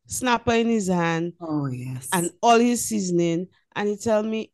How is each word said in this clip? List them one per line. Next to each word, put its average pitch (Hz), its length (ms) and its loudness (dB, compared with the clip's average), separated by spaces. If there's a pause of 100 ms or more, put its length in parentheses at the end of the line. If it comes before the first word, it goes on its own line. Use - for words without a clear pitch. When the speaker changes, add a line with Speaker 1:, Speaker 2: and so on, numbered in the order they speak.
Speaker 1:
snapper 240 460 0
in 226 160 2
his 220 180 0
hand 170 540 0
Speaker 2:
Oh, 151 260 -2
yes. 127 460 -8
Speaker 1:
and 175 180 -2 (120)
all 233 180 6
his 240 260 2
seasoning. 180 600 0 (260)
And 208 140 -2
he 208 80 -2
tell 214 260 0
me, 220 320 -6